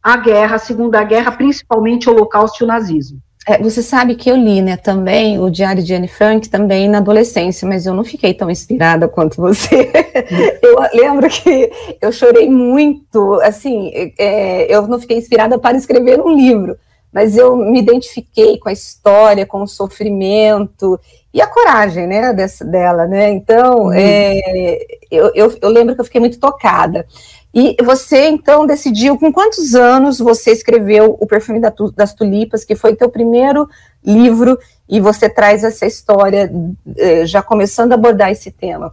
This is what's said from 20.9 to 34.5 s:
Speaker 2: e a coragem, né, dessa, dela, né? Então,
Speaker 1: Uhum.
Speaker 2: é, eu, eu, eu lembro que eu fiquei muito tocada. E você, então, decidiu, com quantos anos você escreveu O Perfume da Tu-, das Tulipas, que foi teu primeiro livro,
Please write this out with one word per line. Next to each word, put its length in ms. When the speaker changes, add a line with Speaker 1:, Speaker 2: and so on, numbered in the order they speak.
Speaker 2:
e 80
a 60
coragem, 600
né, 260
dessa, 320
dela, 420
né? 240
Então, 540
Speaker 1:
Uhum. 80
Speaker 2:
é, 840
eu, 240
eu, 280
eu 80
lembro 260
que 60
eu 40
fiquei 140
muito 200
tocada. 680
E 320
você, 420
então, 400
decidiu, 500
com 140
quantos 440
anos 440
você 320
escreveu 680
O 40
Perfume 360
da 100
Tu-, 220
das 200
Tulipas, 520
que 100
foi 200
teu 140
primeiro 600
livro, 520